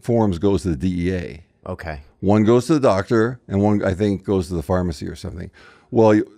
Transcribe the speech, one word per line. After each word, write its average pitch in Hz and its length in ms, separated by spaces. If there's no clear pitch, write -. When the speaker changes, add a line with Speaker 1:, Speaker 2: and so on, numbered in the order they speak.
Speaker 1:
forms 110 380
goes 98 240
to 92 60
the 80 60
D 90 340
E 95 60
A. - 280
Speaker 2:
Okay. 80 360
Speaker 1:
One 104 240
goes 120 240
to 165 60
the 151 60
doctor, 117 680
and 98 140
one, 104 220
I 95 100
think, 98 300
goes 95 260
to 90 40
the 82 100
pharmacy 90 440
or - 80
something. 87 340
Well, 113 200
y-, 107 120